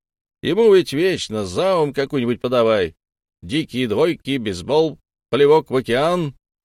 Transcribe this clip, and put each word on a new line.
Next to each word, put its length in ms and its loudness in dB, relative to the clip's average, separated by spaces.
Ему 320 4
ведь 180 2
вечно 540 -4
заум 480 -2
какую-нибудь 460 -2
подавай, 560 0
дикие 460 -4
двойки, 500 -2
бейсбол, 600 -2
плевок 400 4
в 60 -2
океан. 580 -2